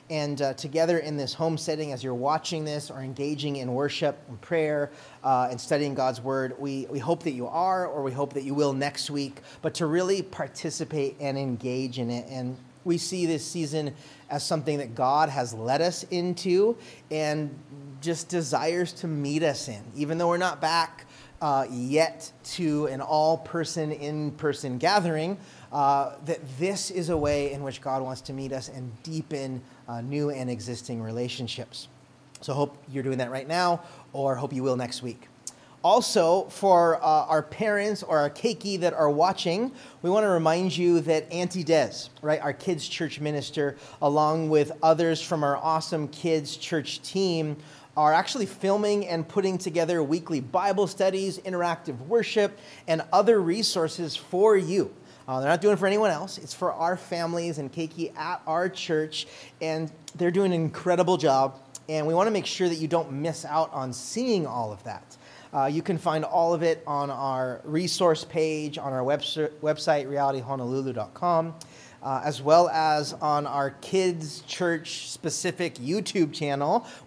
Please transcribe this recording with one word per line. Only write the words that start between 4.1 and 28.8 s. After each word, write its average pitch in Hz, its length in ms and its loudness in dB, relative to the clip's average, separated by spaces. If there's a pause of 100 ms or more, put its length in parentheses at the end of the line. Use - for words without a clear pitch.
and 120 140 -14
prayer, 151 500 0 (320)
uh, 127 260 4
and 120 120 -8
studying 143 340 0
God's 127 240 0
word, 131 400 -2
we, 135 300 -6
we 143 100 -6
hope 160 240 0
that 160 80 -2
you 123 160 -6
are, 180 400 0
or 143 160 -4
we 135 80 -2
hope 139 220 -2
that 139 100 -4
you 135 100 -4
will 143 200 2
next 139 360 -4
week, 139 300 -6 (220)
but 156 140 -2
to 170 100 0
really 180 360 2
participate 151 1000 -6
and 139 160 -2
engage 127 640 -4
in 120 100 -2
it. 120 200 -6
And 127 280 -8 (260)
we 170 140 2
see 175 280 -2
this 156 200 0
season 151 480 -4 (360)
as 143 160 -4
something 156 340 -2
that 120 140 -8
God 143 360 4
has 127 240 -4
led 120 280 0
us 175 220 -2
into 180 720 0 (360)
and 151 460 -2 (420)
just 160 300 -4
desires 165 640 0
to - 140 -8
meet 147 360 0
us 143 240 0
in. 104 140 -10 (140)
Even 147 220 -2
though 170 100 2
we're 175 100 2
not 170 240 -2
back, 160 440 0 (360)
uh, 135 280 2
yet 139 640 0 (120)
to 151 420 0
an 135 160 -4
all-person, 156 880 0
in-person 147 880 -4
gathering, 170 600 0 (360)
uh, 139 400 2 (100)
that 160 160 -4 (200)
this 190 320 -2
is 175 180 -4
a 165 80 0
way 147 340 0
in 139 120 -8
which 135 180 -8
God 135 220 -2
wants 131 180 -8
to 139 120 -10
meet 135 200 -6
us 123 160 -6
and 127 220 -12 (120)